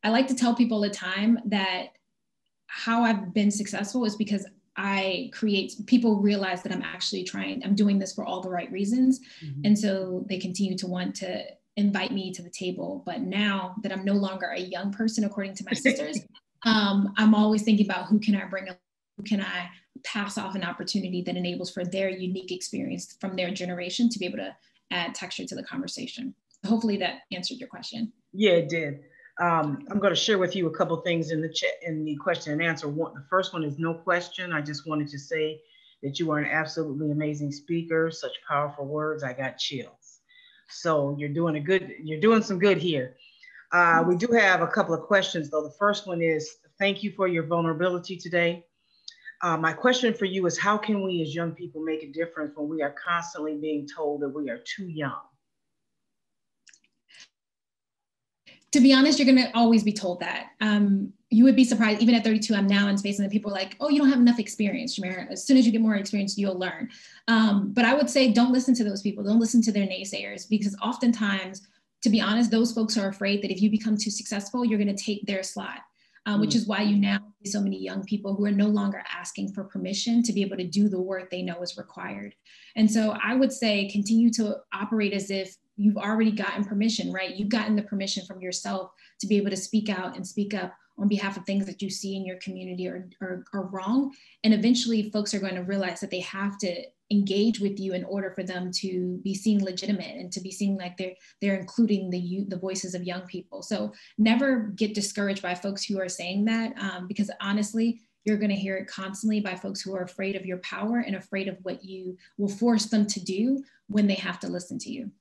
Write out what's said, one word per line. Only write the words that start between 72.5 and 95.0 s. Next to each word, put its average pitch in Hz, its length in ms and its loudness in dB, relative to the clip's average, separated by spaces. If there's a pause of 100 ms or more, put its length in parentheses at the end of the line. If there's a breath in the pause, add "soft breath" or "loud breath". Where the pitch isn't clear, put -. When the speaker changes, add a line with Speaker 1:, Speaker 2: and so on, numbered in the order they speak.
Speaker 1:
those 226 220 4
folks 220 240 0
are 196 100 0
afraid 202 360 0
that 196 80 -4
if 185 100 0
you 208 100 6
become 214 240 2
too 208 160 -2
successful, 220 540 -4
you're 214 140 2
gonna 202 140 0
take 202 320 -6
their 190 160 -4
slot, 190 380 -10 (460 soft breath)
um, 208 160 2
which 208 80 2
Speaker 2:
Mm. 226 80 2
Speaker 1:
is 202 100 2
why 208 140 -2
you 208 160 4
now 202 220 4 (260)
see 196 60 -4
so 208 100 0
many 190 200 -2
young 190 220 -6
people 196 320 -4
who 202 100 0
are 208 60 2
no 202 160 4
longer 202 420 0
asking 196 440 -8
for 196 100 -8
permission 196 600 0
to 226 100 0
be 202 80 2
able 190 160 -2
to 180 100 -4
do 202 220 4
the 190 100 -2
work 185 300 -6
they 180 120 -6
know 175 200 -6
is 175 160 -10
required. 202 580 -12 (400 loud breath)
And 220 160 6
so 214 320 2
I 226 120 0
would 262 180 4
say 202 360 0
continue 226 420 4
to 214 260 -2 (160)
operate 208 400 0
as 196 180 -4
if 190 240 -4 (220)
you've 208 200 4
already 220 340 2
gotten 196 320 -2
permission, 202 480 0
right? 190 240 -4
You've 202 140 -4
gotten 214 260 2
the 202 60 2
permission 196 440 -6
from 185 160 -14
yourself 185 500 -6 (280 soft breath)
to 202 80 -6
be 208 80 4
able 202 140 2
to 190 80 -2
speak 214 320 -2
out 185 260 -4
and 190 100 -10
speak 202 280 -4
up 185 200 -6 (240 soft breath)
on 202 120 2
behalf 202 260 -2
of 180 80 -12
things 196 220 -2
that 175 160 -12
you 190 80 -6
see 196 260 -8
in 190 100 -8
your 185 120 -10
community 185 500 -8
are, 180 220 -10 (100)
are, 185 240 -8 (100)
are 190 140 -6
wrong. 202 480 -2 (300 loud breath)
And 220 80 6
eventually 220 580 2